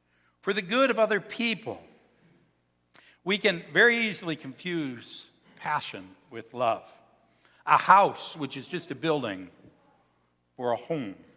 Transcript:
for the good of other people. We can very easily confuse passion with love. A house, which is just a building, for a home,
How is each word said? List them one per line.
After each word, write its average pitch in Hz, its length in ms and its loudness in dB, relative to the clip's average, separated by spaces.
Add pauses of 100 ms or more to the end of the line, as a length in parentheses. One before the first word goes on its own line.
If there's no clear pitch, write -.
(400)
for 196 140 -2
the 202 80 -2
good 240 280 2
of 220 100 0
other 208 200 4
people. 208 600 -6 (1400)
We 196 120 0
can 185 240 2 (120)
very 233 340 6
easily 170 300 -4
confuse 139 920 -10 (320)
passion 117 480 -6 (240)
with 113 220 -14
love. 117 360 -2 (760)
A 151 120 6
house, 180 600 4
which 143 180 -8
is 131 140 -14
just 175 200 -8
a 135 60 -8
building, 117 540 -4 (1040)
for 123 160 -2
a 113 60 0
home, 120 380 -6 (220)